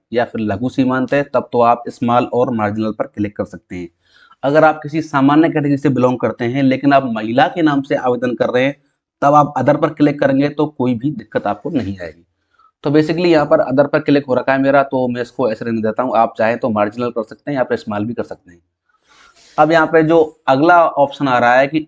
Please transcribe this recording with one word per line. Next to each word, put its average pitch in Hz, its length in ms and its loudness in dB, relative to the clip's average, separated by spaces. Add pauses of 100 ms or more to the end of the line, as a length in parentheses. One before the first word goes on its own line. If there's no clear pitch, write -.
(120)
या 117 120 0
फिर 113 160 -8
लघु 107 280 -4
सीमांत 127 440 -2
है, 143 100 0
तब 123 300 -4
तो 120 80 0
आप 117 280 2
small 120 360 0
और 120 260 -2
marginal 110 480 -2
पर - 80 -4
click 104 300 -8
कर 101 80 -6
सकते - 320 -14
हैं। 87 120 -10 (540)
अगर 147 220 4
आप 151 180 2
किसी 151 200 -6
सामान्य 147 460 2
category 147 300 0
से 147 100 0
belong 127 300 2
करते 117 260 -4
हैं 127 180 -2
लेकिन 135 300 2
आप 139 140 6
महिला 117 420 0
के 175 140 -4
नाम 143 200 2
से 147 120 -4
आवेदन 123 400 -2
कर 120 140 -2
रहे 123 160 0
हैं, 139 180 -4 (380)
तब 143 140 4
आप 147 240 4
other 143 220 2
पर 160 80 0
क्लिक 147 320 0
करेंगे 139 280 2
तो 147 180 -4
कोई 127 280 -4
भी 123 160 -4
दिक्कत - 360 -8
आपको 101 240 -6
नहीं 101 280 -6
आएगी। 85 280 -16 (560)
तो 147 80 -4
basically 160 360 2
यहाँ 156 200 4
पर - 260 0
other 139 160 2
पर 156 100 0
क्लिक 143 300 0
हो 127 60 -2
रखा 123 180 0
है 135 100 0
मेरा, 139 200 4
तो 131 260 -2
मैं 123 140 -6
इसको 120 280 -4
ऐसे 110 140 -8
रहने 117 160 -4
देता 110 220 -2
हूँ। 127 140 -4
आप 113 220 2
चाहें 117 200 0
तो 131 100 -4
marginal 107 420 -2
कर 117 120 -6
सकते - 280 -14
हैं 143 80 -4
या 123 60 0
फिर 120 140 -2
small 104 260 -6
भी 117 100 -6
कर 107 80 -6
सकते - 300 -18
हैं। - 80 -20 (1000)
अब 156 140 4
यहाँ 160 140 4
पे 160 160 2
जो 160 460 2
अगला 160 380 4
option 143 420 -2
आ 123 100 2
रहा 120 160 4
है 135 120 4
कि 151 220 -4